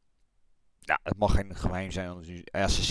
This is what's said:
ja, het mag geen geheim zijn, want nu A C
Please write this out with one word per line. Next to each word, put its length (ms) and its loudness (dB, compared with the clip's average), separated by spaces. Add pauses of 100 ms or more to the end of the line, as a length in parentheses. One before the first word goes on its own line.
(800)
ja, 240 0
het 140 -2
mag 160 4
geen 220 2
geheim 360 -2
zijn, 220 -6
want 140 -12
nu 160 -12 (120)
A 100 4
C 140 4 (120)